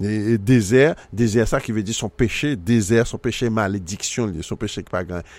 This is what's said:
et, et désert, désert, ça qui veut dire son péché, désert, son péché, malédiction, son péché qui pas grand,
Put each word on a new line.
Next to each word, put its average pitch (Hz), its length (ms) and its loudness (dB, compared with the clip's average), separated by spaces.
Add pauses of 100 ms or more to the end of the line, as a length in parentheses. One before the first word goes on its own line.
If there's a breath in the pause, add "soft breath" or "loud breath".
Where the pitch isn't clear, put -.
et, 104 300 0
et 117 80 2
désert, 127 560 4 (180 loud breath)
désert, 110 340 2
ça 139 140 0
qui - 100 -6
veut 107 120 -2
dire 104 100 -4
son 110 160 -6
péché, 135 460 -2
désert, 110 500 2
son - 140 -8
péché, 117 320 -2
malédiction, 101 920 -2
son - 140 -8
péché 104 260 -8
qui - 80 -14
pas 90 140 -4
grand, 87 180 -8 (160 loud breath)